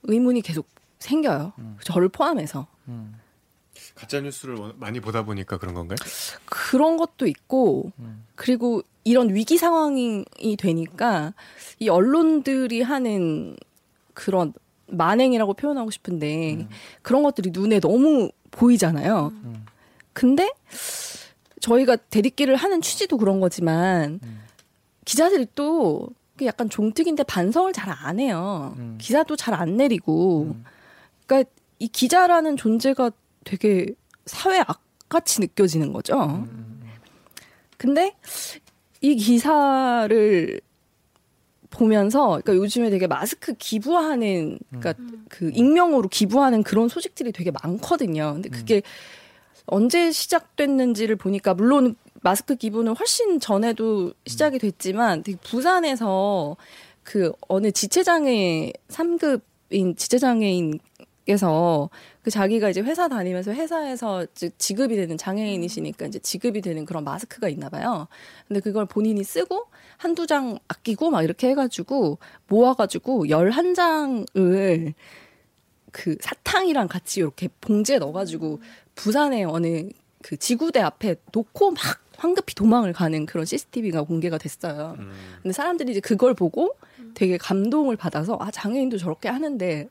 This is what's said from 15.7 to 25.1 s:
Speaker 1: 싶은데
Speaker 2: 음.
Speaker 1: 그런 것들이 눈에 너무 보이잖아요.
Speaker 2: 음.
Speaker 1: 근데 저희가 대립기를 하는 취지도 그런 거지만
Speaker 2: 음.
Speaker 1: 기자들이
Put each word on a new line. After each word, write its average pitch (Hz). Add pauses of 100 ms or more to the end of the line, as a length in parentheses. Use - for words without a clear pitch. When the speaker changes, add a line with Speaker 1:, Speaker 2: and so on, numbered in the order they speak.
Speaker 1:
싶은데 156
Speaker 2:
음. 110 (320)
Speaker 1:
그런 269
것들이 233
눈에 202
너무 247 (200)
보이잖아요. 175 (120)
Speaker 2:
음. 113 (480)
Speaker 1:
근데 320 (1080)
저희가 240
대립기를 262
하는 330
취지도 -
그런 196
거지만 170
Speaker 2:
음. 113 (640)
Speaker 1:
기자들이 311